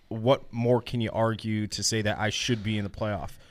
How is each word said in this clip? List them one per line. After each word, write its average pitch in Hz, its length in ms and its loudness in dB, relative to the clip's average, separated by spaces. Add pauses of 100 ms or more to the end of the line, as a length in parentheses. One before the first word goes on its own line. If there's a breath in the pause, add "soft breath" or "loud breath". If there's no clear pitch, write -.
what 113 460 2
more 117 300 4
can 120 180 -2
you 110 100 0
argue 110 560 0
to - 140 -6
say 110 220 0
that 104 160 0
I 107 100 2
should 110 340 0
be 107 140 0
in 104 60 -2
the 98 80 -6
playoff? 104 400 -4 (180 soft breath)